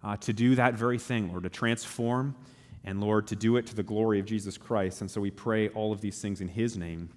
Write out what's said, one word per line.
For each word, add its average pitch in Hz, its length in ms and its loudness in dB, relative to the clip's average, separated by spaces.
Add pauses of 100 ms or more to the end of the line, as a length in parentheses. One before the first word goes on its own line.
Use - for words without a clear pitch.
uh, 104 140 -4
to - 160 -2
do 120 220 6
that 123 180 4
very 120 260 0
thing, 110 300 -2
Lord, 90 140 -4
to 90 60 -2
transform 120 840 0 (480)
and, 98 160 -4
Lord, 104 280 4
to 101 100 -4
do 113 180 4
it 120 120 2
to 113 80 -12
the 107 80 -2
glory 107 360 2
of 98 60 -2
Jesus 104 320 -4
Christ. 95 420 -2
And 98 100 -6
so 104 120 -4
we 101 100 0
pray 110 380 0
all 107 240 -2
of 101 80 -6
these 104 180 -6
things 98 220 -4
in 90 80 -4
his 113 260 -2
name. 85 420 -6